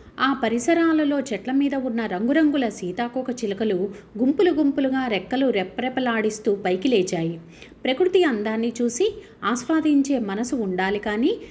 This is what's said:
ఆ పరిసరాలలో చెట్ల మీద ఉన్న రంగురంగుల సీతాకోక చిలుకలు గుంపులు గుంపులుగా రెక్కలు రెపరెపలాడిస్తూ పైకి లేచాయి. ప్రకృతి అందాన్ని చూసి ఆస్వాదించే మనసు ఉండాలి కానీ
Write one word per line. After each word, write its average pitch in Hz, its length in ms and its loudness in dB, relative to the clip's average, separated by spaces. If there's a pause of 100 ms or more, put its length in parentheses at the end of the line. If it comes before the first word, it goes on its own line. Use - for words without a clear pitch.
(200)
ఆ 262 220 0
పరిసరాలలో 302 800 2
చెట్ల 240 320 -6
మీద 277 220 2
ఉన్న 233 320 -2
రంగురంగుల 269 640 2
సీతాకోక 240 640 -4
చిలుకలు 202 600 -2 (280)
గుంపులు 311 320 4
గుంపులుగా 269 560 0
రెక్కలు 247 440 0
రెపరెపలాడిస్తూ 220 1040 -2
పైకి 190 340 -2
లేచాయి. 170 520 0 (440)
ప్రకృతి 359 400 2
అందాన్ని 226 480 -2 (100)
చూసి 359 320 0 (300)
ఆస్వాదించే 277 760 2
మనసు 220 380 -4
ఉండాలి 190 420 -2
కానీ 226 380 0 (140)